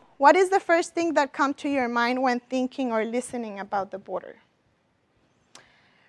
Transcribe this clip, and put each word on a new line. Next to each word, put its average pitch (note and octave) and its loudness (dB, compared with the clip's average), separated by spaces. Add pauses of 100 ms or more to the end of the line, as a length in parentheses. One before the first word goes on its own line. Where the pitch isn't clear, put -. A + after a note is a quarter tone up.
(180)
what C#4+ 8
is F#4 2
the F#4+ 4
first E4+ 0
thing E4+ -2
that C#4+ 0
comes C#4 -2
to D4+ -4
your C4+ 0
mind A#3+ 0
when B3 0
thinking B3+ -4
or A3 -2
listening A3+ -8
about G3 -6
the F#3+ -10
border? F#3+ -12 (1700)